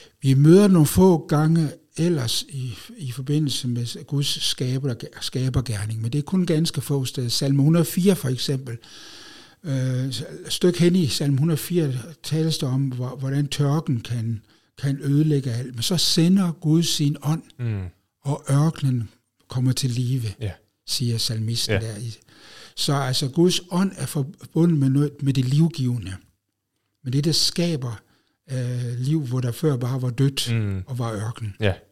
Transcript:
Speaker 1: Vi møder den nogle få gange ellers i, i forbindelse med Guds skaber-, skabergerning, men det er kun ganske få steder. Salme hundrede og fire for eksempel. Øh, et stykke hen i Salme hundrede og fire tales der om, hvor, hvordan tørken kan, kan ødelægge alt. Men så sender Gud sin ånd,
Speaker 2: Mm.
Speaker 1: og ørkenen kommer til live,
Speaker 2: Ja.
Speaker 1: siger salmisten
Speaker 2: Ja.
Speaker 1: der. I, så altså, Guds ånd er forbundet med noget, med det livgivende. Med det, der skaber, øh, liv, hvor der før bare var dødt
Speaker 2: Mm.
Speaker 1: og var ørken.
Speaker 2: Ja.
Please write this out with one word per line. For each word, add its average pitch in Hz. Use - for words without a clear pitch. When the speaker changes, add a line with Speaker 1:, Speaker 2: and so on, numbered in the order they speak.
Speaker 1:
Vi 135
møder 156
den 202
nogle 160
få 180
gange 156
ellers 156
i, 131
i 139
forbindelse 135
med 120
Guds -
skaber-, 131
skabergerning, 113
men 117
det 147
er 143
kun 185
ganske 160
få 139
steder. 123
Salme 139
hundrede 165
og 160
fire 180
for -
eksempel. 131
Øh, 131
et 127
stykke 175
hen 175
i 175
Salme 143
hundrede 156
og 139
fire 160
tales 160
der 147
om, 131
hvor, 127
hvordan 139
tørken 143
kan, 113
kan 139
ødelægge 143
alt. 120
Men 117
så 180
sender 175
Gud 160
sin 151
ånd, 156
Speaker 2:
Mm. 113
Speaker 1:
og 139
ørkenen 135
kommer 127
til 127
live, 123
Speaker 2:
Ja. 104
Speaker 1:
siger 120
salmisten 110
Speaker 2:
Ja. 110
Speaker 1:
der. 107
I, 113
så -
altså, 135
Guds 170
ånd 185
er 135
forbundet 160
med 135
noget, 143
med 139
det 127
livgivende. 127
Med 127
det, 143
der 160
skaber, 147
øh, 123
liv, 147
hvor 127
der 123
før 143
bare 123
var 127
dødt 135
Speaker 2:
Mm. 101
Speaker 1:
og 123
var 117
ørken. 110
Speaker 2:
Ja. 101